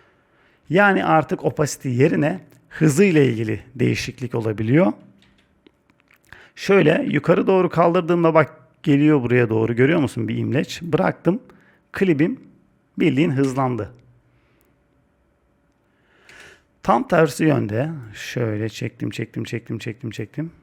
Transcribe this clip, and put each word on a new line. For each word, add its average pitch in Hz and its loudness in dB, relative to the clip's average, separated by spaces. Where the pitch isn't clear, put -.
Yani 190 2
artık 160 0
opacity 143 -4
yerine 147 0
hızıyla 156 2
ilgili 110 -2
değişiklik 123 -4
olabiliyor. 113 0
Şöyle 185 2
yukarı 156 0
doğru 185 2
kaldırdığımda 170 2
bak 156 2
geliyor 147 4
buraya 120 2
doğru. 110 0
Görüyor 139 2
musun 120 -2
bir 117 -4
imleç? 117 -4
Bıraktım. 175 -2
Klibim 180 0
bildiğin 139 2
hızlandı. 127 -2
Tam 226 0
tersi 165 2
yönde 123 0
şöyle 110 -6
çektim, 117 -10
çektim, 117 -10
çektim, 113 -10
çektim, 113 -12
çektim. - -10